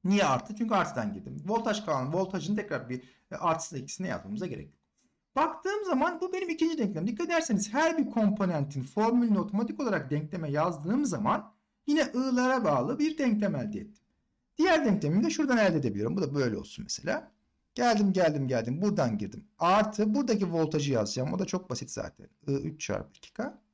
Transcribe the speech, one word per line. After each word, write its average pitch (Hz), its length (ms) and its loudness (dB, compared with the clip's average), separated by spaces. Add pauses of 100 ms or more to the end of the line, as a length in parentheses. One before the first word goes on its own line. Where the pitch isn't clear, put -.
Niye 196 200 6
artı? 135 320 2
Çünkü 220 180 0
artıdan 123 380 0
girdim. 131 340 -12
Voltaj 214 380 0
kanunu, 143 320 0
voltajın 190 400 -2
tekrar 135 320 -4
bir, 127 140 -6 (280)
e, - 60 -10
artısını, 160 420 -2
ikisini 170 300 -8
yazmamıza 98 380 -6
gerek 139 200 -8
yok. - 160 -20 (540)
Baktığım 381 480 0
zaman 330 360 0
bu 370 120 -4
benim 370 180 -4
ikinci 320 280 0
denklem. 180 280 -2
Dikkat 320 200 -4
ederseniz 320 480 0
her 320 240 2
bir 277 120 0
komponentin 180 720 0
formülünü 226 560 2
otomatik 196 420 -2
olarak 190 300 -2
denkleme 151 400 -4
yazdığım 165 540 0
zaman 165 480 -2 (340)
yine 294 160 4 (120)
I'lara 254 500 2
bağlı 147 340 2
bir 311 200 0
denklem 208 360 2
elde 143 260 -4
ettim. - 240 -18 (540)
Diğer 311 260 6
denklemimi 180 400 4
de 330 60 2
şuradan 269 280 2
elde 185 200 4
edebiliyorum. 117 380 0
Bu 190 60 0
da 139 120 -2
böyle 123 240 2
olsun - 240 -12
mesela. - 500 -6 (420)
Geldim, 214 380 2
geldim, 151 360 2
geldim. 123 340 -2
Buradan 143 360 0
girdim. 101 260 -8 (140)
Artı 214 560 2
buradaki 196 380 0
voltajı 151 400 0
yazacağım. 120 400 0
O 180 60 -2
da 190 60 -2
çok - 260 -6
basit - 200 -8
zaten. - 380 -10 (200)
I 139 40 0
üç 147 280 -4
çarpı 101 360 -6
iki - 160 -20
K. 254 260 -8 (160)